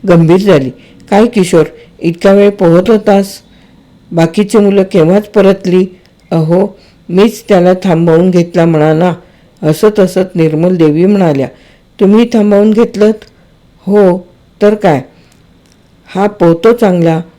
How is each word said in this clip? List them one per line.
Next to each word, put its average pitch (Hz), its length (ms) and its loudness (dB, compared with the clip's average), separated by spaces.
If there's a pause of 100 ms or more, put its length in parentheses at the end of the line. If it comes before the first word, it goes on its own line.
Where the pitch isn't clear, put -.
गंभीर 170 280 2
झाली. 165 340 0 (400)
"काय 214 160 2
किशोर, 185 380 0 (340)
इतका 170 340 -2
वेळ 202 180 2
पोहत 185 400 0
होतास? 202 480 0 (760)
बाकीची 170 460 0
मुलं 202 240 2
केव्हाच 185 460 0
परतली?" 190 580 0 (440)
"अहो, 170 460 -2 (320)
मीच 208 400 -2
त्याला 180 240 2 (100)
थांबवून 170 480 0
घेतला 175 340 -2
म्हणा 160 300 0
ना," 170 180 0 (560)
हसत 214 320 0
हसत 185 360 -2
निर्मल 165 400 0
देवी 160 300 0
म्हणाल्या. 165 420 0 (520)
"तुम्ही 214 320 2
थांबवून 208 380 2
घेतलंत?" 214 540 -2 (640)
"हो, 185 400 0 (360)
तर 208 120 2
काय. 160 280 -2 (1040)
हा 196 200 -4
पोहतो 180 460 0
चांगला 175 480 0 (180)